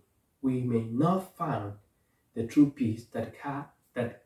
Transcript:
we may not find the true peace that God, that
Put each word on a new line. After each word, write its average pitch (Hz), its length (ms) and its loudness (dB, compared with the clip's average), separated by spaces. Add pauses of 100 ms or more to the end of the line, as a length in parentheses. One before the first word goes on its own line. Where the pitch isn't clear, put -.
(420)
we 127 200 0
may 117 220 0
not 156 520 0
find 104 380 -4 (600)
the 117 140 -4
true 143 220 6
peace 110 420 -2
that 113 220 -6 (100)
God, 143 220 -6 (280)
that 117 320 -6